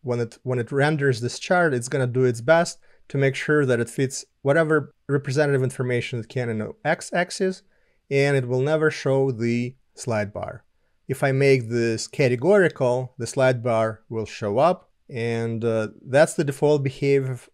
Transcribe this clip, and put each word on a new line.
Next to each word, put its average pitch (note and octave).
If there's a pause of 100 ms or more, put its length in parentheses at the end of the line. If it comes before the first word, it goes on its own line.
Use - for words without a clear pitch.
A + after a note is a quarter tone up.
when A#2+
it, A#2
when B2+
it A2+
renders C#3
this A#2+
chart, F3
it's B2
gonna C3
do B2
its A#2
best E3 (300)
to -
make C3+
sure D3+
that B2
it A#2
fits - (200)
whatever D3+ (140)
representative C#3
information B2
it G#2+
can B2
in A2
the G#2 (120)
x-axis, F3+ (480)
and C#3
it B2+
will B2+
never D#3
show C3+
the A#2+ (200)
slide G#2
bar. - (440)
If C#3
I C#3
make C3+
this A#2
categorical, C3
the A#2
slide B2+
bar A2
will A2
show G#2+
up, F3+ (180)
and, A#2
uh, A2+ (180)
that's D3+
the E3
default D3
behavior C3+ (140)